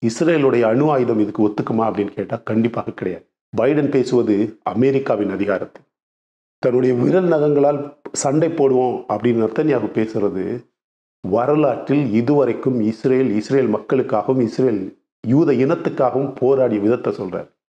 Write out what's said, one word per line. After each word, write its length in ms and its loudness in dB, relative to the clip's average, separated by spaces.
இஸ்ரேலுடைய 560 2
அணு 300 2
ஆயுதம் 280 0
இதுக்கு 280 0
ஒத்துக்குமா 400 -2
அப்படின்னு 260 -4
கேட்டா 220 -6
கண்டிப்பாக 560 -2
கிடையாது. 360 -8
பைடன் 320 2
பேசுவது 760 0
அமெரிக்காவின் 680 0
அதிகாரத்தில். 540 -4
தன்னுடைய 380 2
விரல் 320 2
நகங்களால் 720 0
சண்டை 380 0
போடுவோம் 600 0
அப்படின்னு 380 0
நத்தன்யாகு 400 0
பேசுறது 800 -4
வரலாற்றில் 840 0
இதுவரைக்கும் 680 0
இஸ்ரேல், 560 0
இஸ்ரேல் 400 0
மக்களுக்காகவும் 680 -2
இஸ்ரேல் 600 -2
யூத 240 4
இனத்துக்காகவும் 840 0
போராடிய 440 2
விதத்தை 340 0
சொல்றார். 420 -10